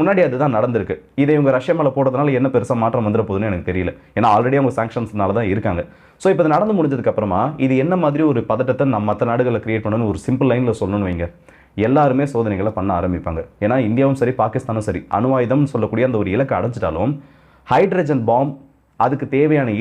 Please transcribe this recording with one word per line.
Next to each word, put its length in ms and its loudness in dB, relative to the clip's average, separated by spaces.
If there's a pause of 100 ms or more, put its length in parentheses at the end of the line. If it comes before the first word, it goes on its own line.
முன்னாடி 260 2
அதுதான் 300 0
நடந்திருக்கு. 380 0 (280)
இதை 140 4
இவங்க 200 4
ரஷ்யா 220 0
மேல 180 2
போடுறதுனால 420 2
என்ன 140 2
பெருசா 300 0
மாற்றம் 240 0
வந்துட 240 0
போகுதுன்னு 200 -2
எனக்கு 200 -4
தெரியல. 200 -2 (280)
ஏன்னா 180 4
already 240 2
அவங்க 160 2
சாங்ஷன்ஸ்னால 640 -2
தான் 160 0
இருக்காங்க. 280 -2 (400)
So 100 2
இப்ப 120 2
இது 100 2
நடந்து 220 2
முடிஞ்சதுக்கு 360 0
அப்புறமா 280 0 (240)
இது 180 2
என்ன 220 0
மாதிரி 260 0
ஒரு 100 0 (100)
பதட்டத்தை 420 0
நம்ம 180 -2
மத்த 200 0
நாடுகளை 340 0
கிரியேட் 200 -2
பண்ணணும்னு 280 0
ஒரு 140 -6
சிம்பிள் 260 2
லைன்ல 280 0
சொல்லணும்னு 280 -2
வைங்க, 180 -4 (640)
எல்லாருமே 440 2
சோதனைகளை 460 -2
பண்ண 220 -2
ஆரம்பிப்பாங்க. 420 -4 (240)
ஏன்னா 120 0 (100)
இந்தியாவும் 340 2
சரி 180 0
பாகிஸ்தானும் 480 -4
சரி 140 -4 (160)
அணு 200 0
ஆயுதம்னு 360 0
சொல்லக்கூடிய 360 0
அந்த 120 0
ஒரு 140 -2
இலக்கை 240 0
அடைஞ்சிட்டாலும் 520 -2 (600)
ஹைட்ரஜன் 580 2
பாம் 240 2 (520)
அதுக்கு 200 -2 (100)
தேவையான 340 2 (100)